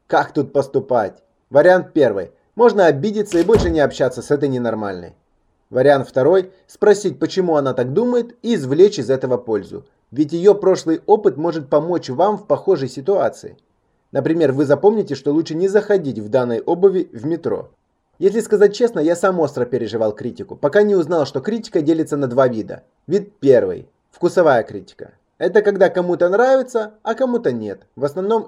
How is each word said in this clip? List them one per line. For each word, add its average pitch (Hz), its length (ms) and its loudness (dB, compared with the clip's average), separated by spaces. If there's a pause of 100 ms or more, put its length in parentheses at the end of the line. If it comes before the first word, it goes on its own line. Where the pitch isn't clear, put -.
Как - 260 -2
тут 143 180 -2
поступать? 123 680 -2 (260)
Вариант 175 460 2
первый. 104 360 0 (240)
Можно 208 300 4
обидеться 170 540 0
и 170 60 2
больше 190 260 2
не 160 100 0
общаться 127 400 -2
с - 100 -18
этой 139 200 0
ненормальной. 110 680 -6 (540)
Вариант 131 360 2
второй. 185 440 2 (160)
Спросить, 196 520 0
почему 165 380 -2
она 135 160 0
так 127 220 -4
думает, 240 480 -2
и 233 140 -2
извлечь 160 420 2
из 113 100 -6
этого 131 300 -2
пользу. 92 480 -8 (240)
Ведь 143 240 -2
ее 185 200 6
прошлый 180 520 0
опыт 202 320 2
может 160 320 -6
помочь 165 400 -2
вам 180 260 0
в - 100 -18
похожей 139 440 -2
ситуации. 143 680 -4 (560)
Например, 143 400 0
вы 143 120 0
запомните, 147 520 2
что - 160 -4
лучше 156 240 -2
не 175 100 -2
заходить 190 540 0
в 104 80 -12
данной 120 320 -2
обуви 180 520 0
в 117 140 -12
метро. 151 440 -6 (500)
Если 202 180 2
сказать 208 340 2
честно, 240 280 -2
я 165 160 0
сам 180 240 0
остро 135 240 -2
переживал 113 500 -4
критику, - 400 -12
пока 202 300 2
не 202 100 2
узнал, 165 320 0
что 131 140 -6
критика 214 400 -4
делится 156 360 0
на 139 120 -2
два 127 180 2
вида. 107 380 -6 (240)
Вид 196 320 -4
первый. 98 480 2 (240)
Вкусовая 165 500 2
критика. 104 520 -16 (240)
Это 185 240 2
когда 196 260 2
кому-то 175 400 -2
нравится, 233 640 0 (100)
а 226 140 -6
кому-то 240 340 -2
нет. 107 460 -10
В 123 80 -4
основном 196 440 -4